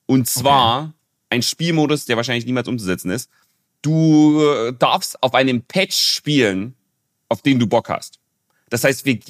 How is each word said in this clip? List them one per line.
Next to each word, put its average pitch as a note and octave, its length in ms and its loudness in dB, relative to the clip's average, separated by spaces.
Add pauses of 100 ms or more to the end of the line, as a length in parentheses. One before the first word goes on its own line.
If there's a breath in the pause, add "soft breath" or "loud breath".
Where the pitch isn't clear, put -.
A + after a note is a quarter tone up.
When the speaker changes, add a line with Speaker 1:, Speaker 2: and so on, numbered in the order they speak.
Speaker 1:
Und C3+ 240 2
Speaker 2:
Okay. - 120 -4
Speaker 1:
zwar C3+ 520 2 (360)
ein A#2 120 -2
Spielmodus, D3+ 640 -2
der A#2 120 -2
wahrscheinlich A#2 280 -4
niemals B2 220 -4
umzusetzen F#2+ 420 -4
ist. G#2+ 200 -6 (520)
Du, D3+ 640 4
äh, B2+ 340 0
darfst - 440 -2
auf B2+ 120 0
einem C3 280 2
Patch - 360 -4
spielen, A#2 760 0 (560)
auf - 120 -4
den C3+ 180 2
du A#2 80 2
Bock A2+ 220 0
hast. - 300 -10 (500)
Das A#2+ 140 -4
heißt, C3+ 220 0
wir, B2 140 0 (100)